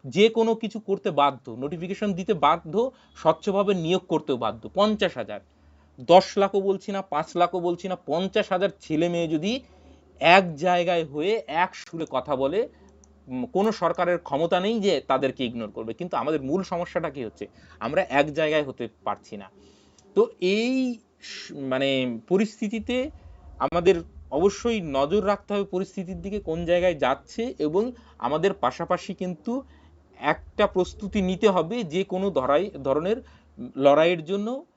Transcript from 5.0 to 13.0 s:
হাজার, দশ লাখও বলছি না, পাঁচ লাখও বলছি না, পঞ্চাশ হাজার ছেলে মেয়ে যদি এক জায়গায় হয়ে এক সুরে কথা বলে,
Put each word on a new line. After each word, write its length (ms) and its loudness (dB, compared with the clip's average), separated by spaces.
হাজার, 240 -8
দশ 380 6
লাখও 220 2
বলছি 320 -2
না, 100 -4
পাঁচ 340 -4
লাখও 240 2
বলছি 280 -4
না, 80 -4
পঞ্চাশ 460 -2
হাজার 160 0
ছেলে 280 0
মেয়ে 200 -2
যদি 320 -2
এক 360 6
জায়গায় 480 0
হয়ে 420 -2
এক 280 -2
সুরে 360 -10
কথা 260 -2
বলে, 320 -2